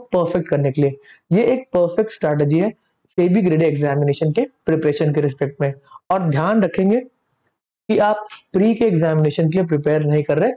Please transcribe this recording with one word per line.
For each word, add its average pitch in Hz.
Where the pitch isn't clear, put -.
perfect 170
करने 143
के 147
लिए। 139
ये 214
एक 254
perfect 175
strategy 151
है 196
सेबी 180
ग्रेड 165
examination 143
के 233
preparation 156
के 151
respect 143
में। 139
और 180
ध्यान 175
रखेंगे 196
कि -
आप 214
pre 214
के 226
एग्जामिनेशन 160
के 170
लिए 165
prepare 151
नहीं 147
कर 143
रहे, 220